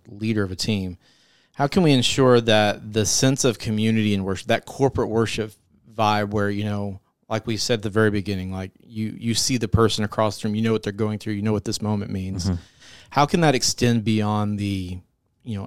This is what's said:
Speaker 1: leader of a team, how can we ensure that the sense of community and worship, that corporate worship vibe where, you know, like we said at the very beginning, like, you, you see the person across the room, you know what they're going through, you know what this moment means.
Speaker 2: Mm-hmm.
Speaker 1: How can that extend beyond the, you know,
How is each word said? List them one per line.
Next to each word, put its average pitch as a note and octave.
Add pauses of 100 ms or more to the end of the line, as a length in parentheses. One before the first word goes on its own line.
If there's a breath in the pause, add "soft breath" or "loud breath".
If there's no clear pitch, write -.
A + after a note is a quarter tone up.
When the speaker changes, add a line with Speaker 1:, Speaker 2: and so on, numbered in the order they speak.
Speaker 1:
leader G#2+
of F#2
a F#2
team, F#2+ (580 soft breath)
how C#3
can F#3
we D3+
ensure B2+
that G#2+
the G#2+
sense C3+
of A#2+
community A2
and F#2+
worship, F#2+
that A2+
corporate C3
worship A2 (400)
vibe G#2+
where, G#2
you G2+
know, G2+ (280)
like A2
we A2+
said A2+
at -
the G#2+
very G#2+
beginning, F#2+
like, F#2+ (100)
you, A2
you A#2
see B2+
the A2+
person A2
across G#2+
the A2+
room, G#2
you A2
know A2+
what G#2+
they're G#2
going G#2+
through, A2
you G#2
know G#2+
what G2+
this A2
moment G#2
means. F#2+
Speaker 2:
Mm-hmm. F#2 (560 loud breath)
Speaker 1:
How C#3+
can F3+
that D3
extend A#2
beyond G#2
the, F#2+ (460)
you G#2+
know, G2